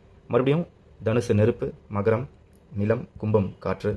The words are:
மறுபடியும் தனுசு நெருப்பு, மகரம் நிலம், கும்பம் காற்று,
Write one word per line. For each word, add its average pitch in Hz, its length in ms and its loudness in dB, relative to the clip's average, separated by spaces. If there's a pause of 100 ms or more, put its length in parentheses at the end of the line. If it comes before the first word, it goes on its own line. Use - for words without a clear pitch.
(320)
மறுபடியும் 135 340 2 (340)
தனுசு 110 400 0
நெருப்பு, 120 280 2 (280)
மகரம் 110 320 0 (440)
நிலம், 107 320 0 (140)
கும்பம் 107 320 0 (100)
காற்று, 98 380 -4